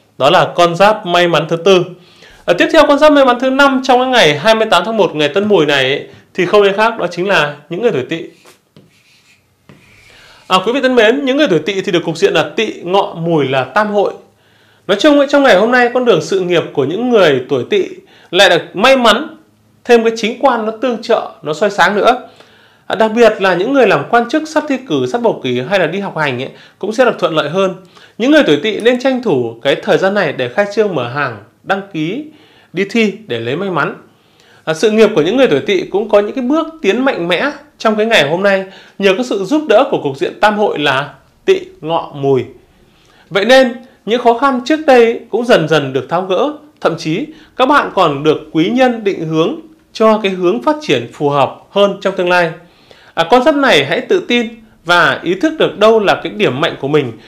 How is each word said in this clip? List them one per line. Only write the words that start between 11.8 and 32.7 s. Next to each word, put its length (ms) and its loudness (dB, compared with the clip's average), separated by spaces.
thì 100 -6
được 140 0
cục 120 -6
diện 160 0
là 100 2
Tỵ, 180 -4
Ngọ, 300 -2
Mùi 340 -2
là 160 -2
tam 240 -2
hội. 260 -2
Nói 120 0
chung 180 4
ấy, 120 4
trong 140 4
ngày 140 6
hôm 140 2
nay, 220 2
con 120 -2
đường 160 4
sự 180 -2
nghiệp 240 0
của 120 0
những 240 -4
người 400 4
tuổi 200 -2
Tỵ 180 0
lại 180 4
được 120 2
may 240 4
mắn 380 0
thêm 180 4
cái 120 0
chính 240 -6
quan 260 0
nó 60 -4
tương 200 -4
trợ, 300 -2
nó 100 -6
soi 160 -2
sáng 260 0
nữa. 340 0
À, 80 -4
đặc 200 0
biệt 260 4
là 140 2
những 180 -2
người 140 4
làm 220 0
quan 200 0
chức, 180 -4
sắp 220 -4
thi 80 -2
cử, 180 -2
sắp 160 -4
bầu 220 -2
cử 260 -2
hay 100 0
là 80 2
đi 120 -6
học 180 -8
hành 240 -4
ấy, 80 -10
cũng 140 -6
sẽ 120 2
được 140 0
thuận 160 -2
lợi 140 -2
hơn. 260 -2
Những 140 0
người 120 4
tuổi 200 2
Tỵ 160 -4
nên 200 0
tranh 240 -2
thủ 380 -2
cái 140 0
thời 220 0
gian 160 0
này 200 -2
để 160 -6
khai 160 -2
trương 200 -2
mở 140 -4
hàng, 280 -6
đăng 180 -4
ký 300 -6